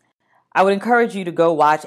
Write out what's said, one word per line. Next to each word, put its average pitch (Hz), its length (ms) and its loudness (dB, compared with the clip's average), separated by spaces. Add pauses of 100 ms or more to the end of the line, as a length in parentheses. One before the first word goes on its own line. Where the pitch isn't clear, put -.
(520)
I 180 100 0
would 196 100 2
encourage 214 440 0
you 190 80 -8
to 170 80 -10
go 165 200 2
watch 151 340 0